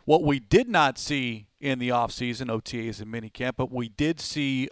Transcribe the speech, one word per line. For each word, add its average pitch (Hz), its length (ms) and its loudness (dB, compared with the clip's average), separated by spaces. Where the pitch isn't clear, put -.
What 156 160 6
we 143 180 2
did 214 300 4
not 151 300 4
see 120 480 -4
in 135 200 -2
the 123 100 -2
offseason, 120 640 -2
O 113 80 0
T 117 280 -8
As 104 140 -8
and 110 100 -14
minicamp, 117 460 -6
but 120 140 -4
we 123 180 -6
did 151 300 -2
see 135 520 -2